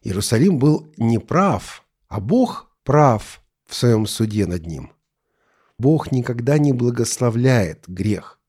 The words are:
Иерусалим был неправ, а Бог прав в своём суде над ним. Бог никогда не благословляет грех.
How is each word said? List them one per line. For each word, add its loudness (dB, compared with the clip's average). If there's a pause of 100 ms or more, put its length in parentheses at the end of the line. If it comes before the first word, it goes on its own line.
Иерусалим 0
был 0
неправ, -2 (240)
а -8
Бог -2 (140)
прав 2 (240)
в -18
своём 2
суде -2
над -6
ним. -12 (880)
Бог 0
никогда -2
не 2
благословляет 0
грех. -4